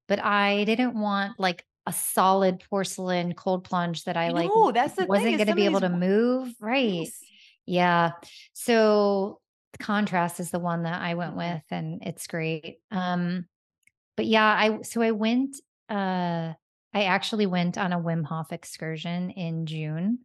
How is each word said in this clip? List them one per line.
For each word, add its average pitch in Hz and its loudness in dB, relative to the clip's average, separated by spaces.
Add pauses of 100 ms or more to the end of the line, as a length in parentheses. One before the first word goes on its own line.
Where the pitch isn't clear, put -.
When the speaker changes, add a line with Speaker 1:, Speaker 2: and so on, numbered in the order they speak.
Speaker 1:
But 202 0
I 202 2
didn't 233 0
want, 202 -2
like, 185 -2 (220)
a 185 -4
solid 190 2
porcelain 185 -2
cold 185 -2
plunge 175 -4
that 175 -4
I, 170 0
like, 320 0
Speaker 2:
No, 440 6
that's 240 0
the 381 -2
thing, 359 -2
Speaker 1:
wasn't 202 4
Speaker 2:
is - 0
Speaker 1:
gonna 208 4
Speaker 2:
some 220 4
Speaker 1:
be 208 4
Speaker 2:
of 202 4
Speaker 1:
able 196 4
Speaker 2:
these 185 0
Speaker 1:
to 175 0
Speaker 2:
wa-, 175 0
Speaker 1:
move. 240 2
Right. 233 0
Speaker 2:
yes. 165 -6 (480)
Speaker 1:
Yeah. 175 4 (420)
So 208 2 (380)
Contrast 185 0
is 170 -6
the 180 -4
one 170 -2
that 170 -4
I 170 -4
went 170 -6
Speaker 2:
Okay. 170 -4
Speaker 1:
with, 160 -8
and 165 -6
it's 175 -10
great. 160 -6 (120)
Um, 180 -4 (720)
but 220 -2
yeah, 220 4
I, 214 2
so - -6
I 226 2
went, 240 0 (320)
uh, 180 -2 (420)
I 202 2
actually 196 0
went 175 0
on 185 0
a 175 0
Wim 165 -2
Hof 160 -8
excursion 170 -8
in 165 -6
June 156 -4